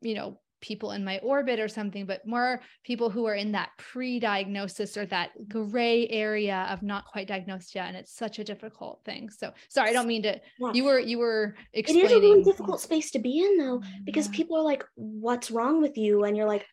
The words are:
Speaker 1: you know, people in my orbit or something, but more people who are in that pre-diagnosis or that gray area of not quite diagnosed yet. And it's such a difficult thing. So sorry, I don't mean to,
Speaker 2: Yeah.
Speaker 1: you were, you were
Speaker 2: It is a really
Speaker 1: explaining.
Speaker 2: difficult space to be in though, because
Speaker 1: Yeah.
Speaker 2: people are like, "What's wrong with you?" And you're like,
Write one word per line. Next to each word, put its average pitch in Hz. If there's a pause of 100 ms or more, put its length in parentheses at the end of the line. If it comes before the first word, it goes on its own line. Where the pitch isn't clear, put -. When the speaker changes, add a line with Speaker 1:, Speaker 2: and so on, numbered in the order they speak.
Speaker 1:
you 226
know, 202 (220)
people 208
in 202
my 190
orbit 247
or 214
something, 202
but 190
more 247 (200)
people 233
who 226
are 214
in 208
that 185
pre-diagnosis 202
or 208
that 180 (180)
gray 233
area 208
of 190
not 202
quite 202
diagnosed 190
yet. 180
And 185
it's -
such 214
a 208
difficult -
thing. -
So - (160)
sorry, 226
I -
don't 240
mean 226
to, 208 (180)
Speaker 2:
Yeah. 240
Speaker 1:
you 247
were, 269
you 233
were 220 (300)
Speaker 2:
It 311
is 359
a 415
really 403
Speaker 1:
explaining. -
Speaker 2:
difficult 370
space 311
to 262
be 254
in 392
though, 254 (240)
because 302
Speaker 1:
Yeah. -
Speaker 2:
people 330
are 320
like, 285 (120)
"What's 226
wrong 262
with 294
you?" 208
And 208
you're 214
like, 208